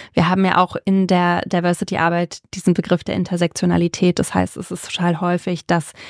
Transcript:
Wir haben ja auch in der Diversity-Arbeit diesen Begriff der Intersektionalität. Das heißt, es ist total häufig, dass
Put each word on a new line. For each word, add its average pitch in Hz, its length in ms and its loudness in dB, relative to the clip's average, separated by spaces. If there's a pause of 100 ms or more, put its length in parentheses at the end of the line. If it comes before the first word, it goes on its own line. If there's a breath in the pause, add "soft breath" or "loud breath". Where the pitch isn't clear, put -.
(120)
Wir 165 160 2
haben 185 160 2
ja 185 140 4
auch 180 260 2
in 190 240 2
der 175 360 2
Diversity-Arbeit 175 960 -2 (140)
diesen 180 200 2
Begriff - 320 0
der - 100 -4
Intersektionalität. 175 1040 0
Das - 140 -2
heißt, 185 240 -2
es - 120 -12
ist - 220 -10
total 175 300 -2
häufig, 175 440 -4
dass 170 280 -2 (160 loud breath)